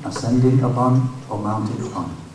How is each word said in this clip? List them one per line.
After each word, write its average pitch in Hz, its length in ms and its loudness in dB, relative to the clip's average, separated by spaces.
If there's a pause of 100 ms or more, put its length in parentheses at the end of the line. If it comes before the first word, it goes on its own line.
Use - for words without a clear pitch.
ascending 127 580 2
upon, 127 500 2 (160)
or 107 100 -6
mounting 107 460 -4
upon. - 300 -8 (200)